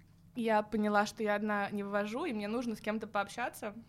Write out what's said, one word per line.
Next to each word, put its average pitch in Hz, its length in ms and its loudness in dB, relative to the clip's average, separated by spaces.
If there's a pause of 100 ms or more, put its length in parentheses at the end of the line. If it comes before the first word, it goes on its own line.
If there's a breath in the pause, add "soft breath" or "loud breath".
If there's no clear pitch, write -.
(360)
Я 220 260 4
поняла, 208 440 4
что 208 180 -8
я 208 100 4
одна 208 360 0
не 202 120 -2
вывожу, 208 420 -2
и 330 80 -2
мне 208 140 -2
нужно 233 300 -2
с - 40 -16
кем-то 220 280 -2
пообщаться. 214 680 -4 (140)